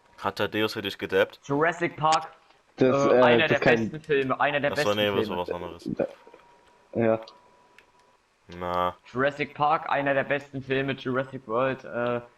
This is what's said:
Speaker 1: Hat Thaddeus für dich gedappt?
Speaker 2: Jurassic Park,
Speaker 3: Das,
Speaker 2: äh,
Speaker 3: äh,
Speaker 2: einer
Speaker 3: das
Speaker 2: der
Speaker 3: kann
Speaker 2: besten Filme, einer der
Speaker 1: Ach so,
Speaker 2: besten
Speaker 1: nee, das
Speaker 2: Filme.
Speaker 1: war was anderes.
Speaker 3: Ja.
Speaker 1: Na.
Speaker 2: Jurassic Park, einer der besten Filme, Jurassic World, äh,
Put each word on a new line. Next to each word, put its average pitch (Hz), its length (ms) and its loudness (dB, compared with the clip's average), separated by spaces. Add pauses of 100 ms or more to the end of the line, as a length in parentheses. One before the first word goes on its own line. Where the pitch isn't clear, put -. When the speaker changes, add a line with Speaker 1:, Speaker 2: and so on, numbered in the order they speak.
(200)
Speaker 1:
Hat 98 180 -4
Thaddeus 107 360 0
für 110 100 -8
dich 98 140 -6
gedappt? 95 460 0
Speaker 2:
Jurassic 170 540 -2
Park, 160 340 0 (460)
Speaker 3:
Das, 139 300 4
Speaker 2:
äh, 123 100 6
Speaker 3:
äh, 123 60 8
Speaker 2:
einer 120 240 6
Speaker 3:
das - 20 0
Speaker 2:
der 139 100 2
Speaker 3:
kann 127 160 4 (140)
Speaker 2:
besten 156 120 -12
Filme, 135 380 0
einer 143 200 2
der 143 140 0
Speaker 1:
Ach - 40 -2
so, 123 60 0
Speaker 2:
besten 104 160 2
Speaker 1:
nee, 104 80 4
das 101 80 0
Speaker 2:
Filme. 104 160 0
Speaker 1:
war 90 60 -4 (100)
was - 40 -8
anderes. 87 380 -10 (1040)
Speaker 3:
Ja. 113 260 2 (1400)
Speaker 1:
Na. 90 360 0 (160)
Speaker 2:
Jurassic 143 440 -2
Park, 151 340 0
einer 139 240 0
der 139 100 2
besten 135 380 -4
Filme, 135 320 -2
Jurassic 131 540 -6
World, 127 360 -2
äh, 120 380 -4 (160)